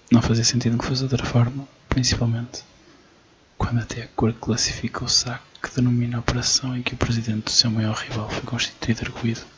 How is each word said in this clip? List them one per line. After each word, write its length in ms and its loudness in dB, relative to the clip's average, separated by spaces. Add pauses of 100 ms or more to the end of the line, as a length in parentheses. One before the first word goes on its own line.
(120)
Não 100 10
fazia 220 2
sentido 340 2
que 80 -2
fosse 200 -2
de 80 0
outra 120 0
forma, 420 2 (200)
principalmente 760 0 (920)
quando 240 0
até 220 -8
a 40 -14
cor 240 0
que 80 -6
classifica 640 -2
o 60 -6
saco 340 -2 (180)
que 140 -8
denomina 400 2
a 60 -2
operação 560 0
em 40 -4
que 120 -4
o 40 -10
presidente 480 0
do 60 -4
seu 180 2
maior 260 0
rival 340 -6
foi 140 -4
constituído 580 -2
arguído 400 -4 (160)